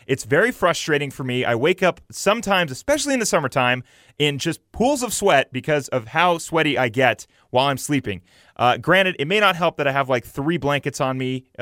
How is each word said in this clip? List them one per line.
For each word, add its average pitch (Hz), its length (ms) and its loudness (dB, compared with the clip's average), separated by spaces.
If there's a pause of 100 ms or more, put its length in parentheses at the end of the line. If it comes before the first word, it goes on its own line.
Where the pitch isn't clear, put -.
It's 135 160 0
very 165 280 2
frustrating 147 580 0
for 139 140 -10
me. 123 200 -2
I 117 120 0
wake 165 280 2
up 175 160 2 (120)
sometimes, 196 600 0
especially 277 420 -2
in 254 60 0
the 220 60 -2
summertime, 127 580 0 (340)
in 143 220 0
just 160 200 -4 (120)
pools 254 320 0
of 226 100 -6
sweat 165 380 2
because 143 380 -2
of 113 200 -4
how 170 280 2
sweaty 156 400 -2
I 123 120 0
get 120 380 0 (220)
while 127 180 2
I'm 139 100 -2
sleeping. 104 440 -4 (340)
Uh, 123 220 2
granted, 180 420 2
it 139 80 -4
may 202 120 0
not 196 160 4
help 170 220 0
that 143 100 -2
I 139 40 2
have, 135 180 0
like, 123 160 0
three 156 320 -2
blankets 139 440 -4
on 131 160 -2
me, 131 280 -6 (160)